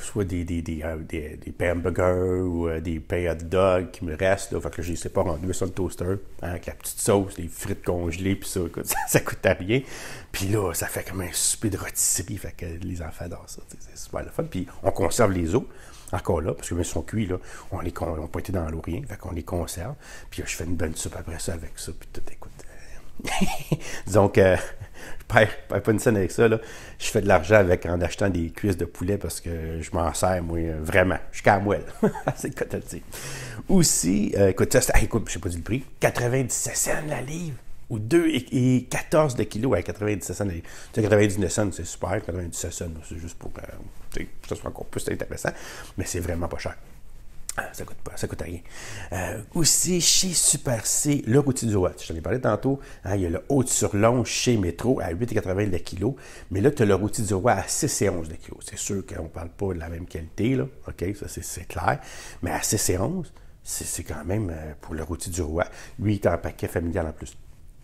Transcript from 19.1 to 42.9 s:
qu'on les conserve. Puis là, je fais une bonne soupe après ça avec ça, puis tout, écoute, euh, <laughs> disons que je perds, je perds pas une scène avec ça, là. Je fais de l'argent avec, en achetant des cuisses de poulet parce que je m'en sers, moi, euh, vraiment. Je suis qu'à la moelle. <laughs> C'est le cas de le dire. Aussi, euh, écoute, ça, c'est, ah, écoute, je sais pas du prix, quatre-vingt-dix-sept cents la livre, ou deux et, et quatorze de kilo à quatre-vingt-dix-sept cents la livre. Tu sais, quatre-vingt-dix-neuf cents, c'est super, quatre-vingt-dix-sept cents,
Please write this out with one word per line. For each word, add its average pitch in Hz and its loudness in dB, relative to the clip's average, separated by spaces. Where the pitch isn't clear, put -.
qu'on 82 -8
les 80 -4
conserve. 90 -4
Puis - -8
là, - -10
je - -4
fais 85 -6
une 82 0
bonne 80 0
soupe - -6
après 82 -8
ça - -2
avec 82 -8
ça, - -8
puis - -12
tout, - -2
écoute, - -6
euh, - 4
<laughs> - -2
disons 101 8
que 95 8
je - -8
perds, 110 8
je - -10
perds - 0
pas 113 4
une 107 2
scène 110 4
avec 95 2
ça, 113 6
là. 110 4
Je - -4
fais - 2
de 95 2
l'argent 92 8
avec, 90 6
en 87 0
achetant 95 0
des 82 0
cuisses 98 0
de 85 -2
poulet 98 0
parce - -6
que 82 -4
je 82 -8
m'en 82 2
sers, 92 2
moi, 85 -2
euh, 82 0
vraiment. 90 6
Je - -8
suis - -6
qu'à 107 8
la 98 4
moelle. 101 2
<laughs> - 0
C'est - -6
le 131 -8
cas - -4
de - -4
le 95 -4
dire. - -12
Aussi, 190 6
euh, 98 8
écoute, 98 4
ça, 127 8
c'est, - 4
ah, - 10
écoute, 104 0
je - -6
sais - -6
pas 90 -4
du 87 -4
prix, 113 -4
quatre-vingt-dix-sept 127 0
cents - 0
la 135 -4
livre, 147 -6
ou 113 -2
deux 160 4
et, 127 4
et 120 2
quatorze 156 4
de 104 2
kilo 110 0
à 90 4
quatre-vingt-dix-sept 104 -2
cents 104 0
la 95 -2
livre. 82 -8
Tu - 0
sais, - 4
quatre-vingt-dix-neuf 101 6
cents, 107 2
c'est 85 -6
super, 98 -4
quatre-vingt-dix-sept 87 -6
cents, 87 -6